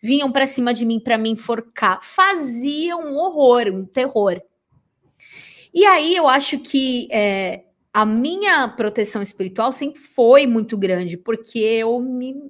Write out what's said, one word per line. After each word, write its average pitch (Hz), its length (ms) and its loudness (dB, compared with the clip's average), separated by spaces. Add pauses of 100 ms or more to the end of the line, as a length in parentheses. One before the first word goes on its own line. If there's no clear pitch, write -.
vinham 269 280 0
pra 269 160 0
cima 247 280 0
de 233 100 -4
mim 226 160 0
pra 226 160 0
me 226 140 -2
enforcar, 226 720 -4
faziam 311 1040 -2
um 277 100 -6
horror, 277 560 4
um 190 140 -8
terror. 208 540 -2 (1300)
E 381 140 6
aí 339 280 4
eu 320 140 4
acho 277 300 2
que, 262 520 -2
é, 196 540 -2 (320)
a 214 80 4
minha 294 640 0
proteção 214 540 -4
espiritual 202 500 -4
sempre 277 260 -8
foi 262 480 4
muito 226 300 -2
grande, 180 400 -2
porque 226 420 -8
eu 226 400 0
me, 254 360 -8 (160)